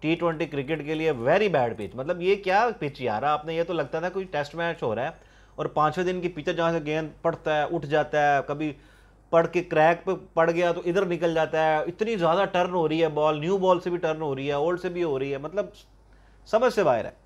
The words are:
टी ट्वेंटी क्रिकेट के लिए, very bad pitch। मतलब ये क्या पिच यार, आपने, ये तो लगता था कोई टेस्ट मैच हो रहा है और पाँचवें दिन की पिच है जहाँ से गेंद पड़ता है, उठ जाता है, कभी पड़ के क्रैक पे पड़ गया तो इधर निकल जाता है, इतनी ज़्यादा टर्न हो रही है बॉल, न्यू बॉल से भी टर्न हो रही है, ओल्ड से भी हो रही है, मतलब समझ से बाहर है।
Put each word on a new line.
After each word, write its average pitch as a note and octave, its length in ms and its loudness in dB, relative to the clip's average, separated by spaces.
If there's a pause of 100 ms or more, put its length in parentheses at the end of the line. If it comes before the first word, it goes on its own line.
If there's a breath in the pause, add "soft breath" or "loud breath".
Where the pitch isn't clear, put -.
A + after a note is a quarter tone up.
टी D#3 140 0
ट्वेंटी E3 300 -2
क्रिकेट C#3+ 400 -6
के D#3 100 -4
लिए, D#3 180 0
very D#3 360 2
bad B2 260 0
pitch। G2+ 200 -8
मतलब E3 260 -4
ये F#3 140 2
क्या G3+ 360 2
पिच D3 300 -8
यार, A#2 240 -2
आपने, D3+ 300 -2
ये E3 80 0
तो F3+ 100 -4
लगता D#3+ 280 -4
था F3 80 -4
कोई F#3+ 160 -6
टेस्ट D3 300 -6
मैच E3+ 280 -4
हो A#2 100 -2
रहा A#2 120 -4
है E3 140 -10 (400 soft breath)
और D3+ 80 -4
पाँचवें D3+ 400 0
दिन F#3 140 -2
की F3+ 60 -4
पिच D#3+ 200 -6
है F3 80 -2
जहाँ E3 160 0
से E3 80 -2
गेंद D3+ 320 -4 (120)
पड़ता D#3+ 320 -2
है, D3+ 120 0
उठ D#3+ 180 -4
जाता D3+ 360 0
है, C#3+ 200 4
कभी D3 340 -4 (560 soft breath)
पड़ E3 160 6
के F3 140 0
क्रैक E3+ 440 4
पे F#3+ 80 0 (220)
पड़ E3 160 6
गया E3+ 220 2
तो F3 100 -4
इधर F3+ 240 0
निकल E3+ 260 0
जाता D#3 280 0
है, D#3 260 2
इतनी A3 280 -2
ज़्यादा F3 300 2
टर्न F3+ 260 0
हो F3 160 0
रही D#3+ 120 0
है E3 80 4
बॉल, D3+ 320 2
न्यू F3+ 180 0
बॉल F#3 220 4
से F3+ 100 -6
भी F3 80 -2
टर्न D#3 240 -2
हो D3 120 -2
रही C3+ 140 -4
है, C#3+ 120 0
ओल्ड E3+ 200 0
से F#3 100 -6
भी F3 120 -4
हो D3+ 160 0
रही C#3 140 -4
है, C#3 60 -4
मतलब E3 360 -6 (720 soft breath)
समझ A#3 260 2
से G#3 100 2
बाहर A#2+ 220 4
है। - 100 -12 (100)